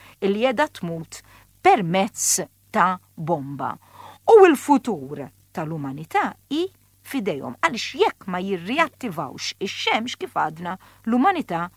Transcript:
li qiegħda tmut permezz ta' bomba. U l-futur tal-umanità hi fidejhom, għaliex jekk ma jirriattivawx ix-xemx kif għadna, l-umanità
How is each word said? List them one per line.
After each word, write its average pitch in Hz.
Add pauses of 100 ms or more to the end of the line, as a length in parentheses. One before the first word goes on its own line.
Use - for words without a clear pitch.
(200)
li 196
qiegħda 262 (120)
tmut 165 (440)
permezz 190 (200)
ta' 185 (140)
bomba. 143 (460)
U 453
l-futur 190 (220)
tal-umanità 156 (160)
hi 320 (420)
fidejhom, 151
għaliex 269
jekk -
ma 180
jirriattivawx 190
ix-xemx 233
kif -
għadna, 160 (240)
l-umanità 247 (100)